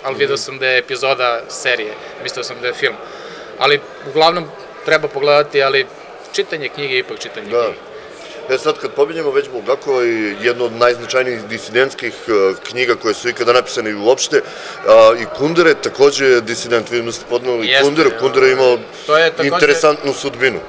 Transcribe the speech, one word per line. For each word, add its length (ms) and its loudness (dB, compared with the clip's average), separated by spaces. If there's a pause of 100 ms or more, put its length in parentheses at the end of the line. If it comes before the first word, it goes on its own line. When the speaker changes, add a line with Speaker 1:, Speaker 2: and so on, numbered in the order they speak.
Speaker 1:
ali 120 -4
video 200 0
Speaker 2:
Mhm. 60 -4
Speaker 1:
sam 180 -8
da 80 -2
je 100 2
epizoda 720 0
serije. 440 -4 (300)
Mislio 200 -8
sam 180 -10
da 60 -4
je 60 -4
film. 220 -4 (640)
Ali, 220 2 (260)
uglavnom, 380 2 (400)
treba 220 2
pogledati, 560 2
ali 220 2 (480)
čitanje 360 -4
knjige 240 -6
je 60 2
ipak 200 -8
čitanje 300 -12
Speaker 2:
Da. 120 0
Speaker 1:
knjige. 160 -2 (680)
Speaker 2:
E 120 -2
sad, 200 -2
kad 140 -8
pominjemo 400 0
već 180 0
Bulgakova 560 -2
i 360 -2
jedno 240 0
od 80 -2
najznačajnijih 680 0
disidentskih, 720 -2 (140)
e, 40 -2 (320)
knjiga 320 0
koje 180 -2
su 160 -4
ikada 240 0
napisane 360 0
i 60 -4
uopšte, 460 2 (460)
a, 280 10
i 120 -6
Kundera 420 2
je 120 2
takođe 600 4
disident, 480 -2
vidim 160 -2
da 60 -6
ste 140 -10
podneli 420 -2
Speaker 1:
Jeste, 180 4
Speaker 2:
Kundera, 240 4
Speaker 1:
ja. 100 -6
Speaker 2:
Kundera 260 4
je 60 6
imao 260 4 (280)
Speaker 1:
To 120 4
je 120 4
takođe 180 -2
Speaker 2:
interesantnu 680 2
sudbinu. 560 -2